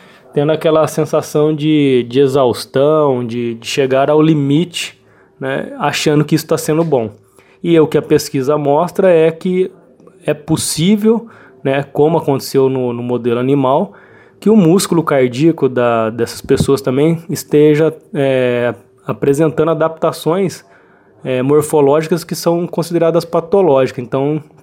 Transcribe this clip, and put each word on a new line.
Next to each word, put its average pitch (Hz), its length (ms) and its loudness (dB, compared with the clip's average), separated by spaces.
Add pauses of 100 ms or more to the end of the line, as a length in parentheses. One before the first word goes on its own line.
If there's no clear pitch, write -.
(340)
tendo 165 200 0
aquela 156 340 2
sensação 151 680 -2
de, 143 540 0
de 123 140 0
exaustão, 135 1040 0
de, 117 300 -6
de 117 120 -16
chegar 135 420 0
ao 156 120 4
limite, 156 760 0 (400)
né, 139 400 -6
achando 147 460 0
que 156 120 0
isso 151 120 -4
tá 160 100 0
sendo 160 280 -2
bom. 123 240 0 (520)
E 170 140 0
é 160 60 6
o 143 60 4
que 151 100 -2
a 143 40 2
pesquisa 147 560 0
mostra 165 540 0
é 160 200 4
que 185 380 -2 (560)
é 156 80 0
possível, 208 960 0 (340)
né, 139 220 -2
como 151 340 0
aconteceu 135 520 0
no, 127 240 -4
no 120 100 -8
modelo 120 380 -2
animal, 139 500 0 (480)
que 196 100 0
o 220 60 6
músculo 175 480 2
cardíaco 139 640 0
da, 120 420 0
dessas 117 300 -6
pessoas 135 400 0
também 156 500 0
esteja, 151 640 2 (200)
é, 127 600 0 (320)
apresentando 147 640 0
adaptações, 160 920 -4 (600)
é, 127 180 -2
morfológicas 151 840 2
que - 120 -8
são 170 320 -2
consideradas 165 580 -2
patológicas. 151 800 0
Então, 139 360 -4 (220)